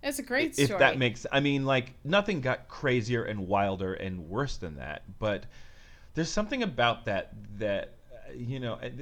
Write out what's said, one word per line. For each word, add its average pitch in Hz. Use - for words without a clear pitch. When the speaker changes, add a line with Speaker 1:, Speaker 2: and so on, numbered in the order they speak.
Speaker 1:
It's 277
a -
great 285
Speaker 2:
If 143
Speaker 1:
story. 196
Speaker 2:
that 135
makes, 120
I 139
mean, 139
like, 131
nothing 196
got 127
crazier 120
and 101
wilder 98
and 90
worse 127
than 78
that, 69
but 104
there's 160
something 214
about 120
that, 98
that, 101
uh, -
you 127
know, 117
uh, -